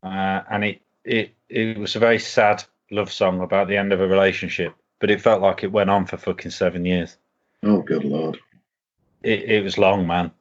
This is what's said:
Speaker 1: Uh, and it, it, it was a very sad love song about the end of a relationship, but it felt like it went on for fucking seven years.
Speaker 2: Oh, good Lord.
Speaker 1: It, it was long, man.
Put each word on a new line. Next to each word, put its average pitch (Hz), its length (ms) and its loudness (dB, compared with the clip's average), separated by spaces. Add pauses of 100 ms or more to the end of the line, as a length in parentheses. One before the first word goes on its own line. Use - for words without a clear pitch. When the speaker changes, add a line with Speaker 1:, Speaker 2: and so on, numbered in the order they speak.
Speaker 1:
Uh, 95 480 -4
and 104 140 -2
it, 101 180 -6 (220)
it, 113 300 -2 (160)
it 113 280 -4
was 104 200 -6
a - 20 -4
very 113 200 4
sad 104 440 2 (260)
love 101 220 -4
song 92 300 0
about 98 260 0
the 101 80 -2
end 98 160 0
of 92 80 2
a 95 80 2
relationship, 95 680 0 (260)
but 104 120 0
it - 80 2
felt 107 220 4
like - 200 2
it 98 120 -4
went 101 160 2
on 98 160 2
for 92 100 -10
fucking 90 360 -8
seven 87 340 -2
years. 90 320 -2 (440)
Speaker 2:
Oh, 104 200 2
good 73 240 -4
Lord. 80 320 -4 (840)
Speaker 1:
It, 104 180 0
it 110 200 2
was 95 160 -4
long, 98 300 2
man. 87 340 -2